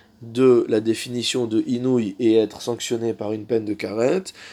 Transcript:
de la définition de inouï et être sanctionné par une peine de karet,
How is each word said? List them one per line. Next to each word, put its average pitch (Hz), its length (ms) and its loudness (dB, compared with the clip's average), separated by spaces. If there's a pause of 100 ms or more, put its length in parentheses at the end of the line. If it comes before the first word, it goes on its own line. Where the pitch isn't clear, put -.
(220)
de 117 460 4
la 113 120 2
définition 117 640 -2
de 110 200 0
inouï 120 520 0
et 113 180 4
être 107 260 0
sanctionné 117 500 -4
par 107 200 -6
une 107 120 -8
peine 113 200 -2
de 104 100 -4
karet, 113 500 -2 (280)